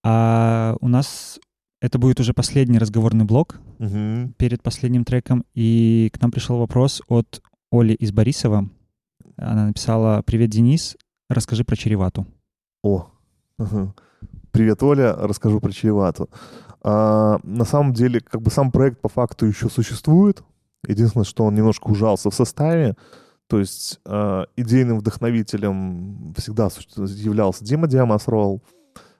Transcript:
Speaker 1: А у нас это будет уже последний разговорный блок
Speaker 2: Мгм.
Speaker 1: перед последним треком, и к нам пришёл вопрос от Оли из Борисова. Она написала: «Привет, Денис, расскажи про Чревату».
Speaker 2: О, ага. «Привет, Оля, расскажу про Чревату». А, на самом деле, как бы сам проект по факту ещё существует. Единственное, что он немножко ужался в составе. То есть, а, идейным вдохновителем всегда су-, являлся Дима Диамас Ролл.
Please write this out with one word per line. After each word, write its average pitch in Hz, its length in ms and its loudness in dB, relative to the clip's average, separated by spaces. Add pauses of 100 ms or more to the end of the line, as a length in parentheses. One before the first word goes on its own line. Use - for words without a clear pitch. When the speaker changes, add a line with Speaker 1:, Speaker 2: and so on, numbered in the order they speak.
Speaker 1:
А 113 760 2
у 131 60 -2
нас - 520 -2 (420)
это 123 180 -2
будет 127 200 2
уже 123 140 0
последний 127 460 2
разговорный 110 460 2
блок 113 320 0 (220)
Speaker 2:
Мгм. 110 580 -4
Speaker 1:
перед 120 240 -2
последним 123 440 -2
треком, 123 480 -2
и 113 600 2
к - 80 -6
нам 120 100 2
пришёл 123 280 -4
вопрос 123 480 0
от - 340 -2 (300)
Оли 117 220 4
из 110 180 -2
Борисова. 104 580 0 (680)
Она 107 300 -2
написала: 110 580 0
«Привет, 113 240 0
Денис, 117 480 2 (320)
расскажи 117 340 -2
про - 120 -2
Чревату». 101 500 -2 (580)
Speaker 2:
О, 90 240 0 (500)
ага. 101 360 -6 (580)
«Привет, 110 320 4
Оля, 135 320 4
расскажу 104 440 0
про 101 120 -4
Чревату». 101 580 0 (520)
А, 107 600 2
на 110 220 -2
самом 143 280 0
деле, 120 280 2
как - 200 -8
бы 113 100 0
сам 135 200 0
проект 131 300 2
по 107 80 -4
факту - 360 -2
ещё 107 240 -2
существует. 165 720 2 (440)
Единственное, 104 380 0
что - 200 -4
он 104 100 2
немножко 107 340 0
ужался 104 400 0
в - 60 -4
составе. 147 600 0 (520)
То 107 120 0
есть, - 460 -8
а, 101 400 -4 (100)
идейным 120 440 2
вдохновителем 101 1400 -4
всегда 107 320 -2
су-, - 360 -10
являлся 104 600 -2
Дима 151 220 -2
Диамас 123 400 0
Ролл. 104 340 0 (580)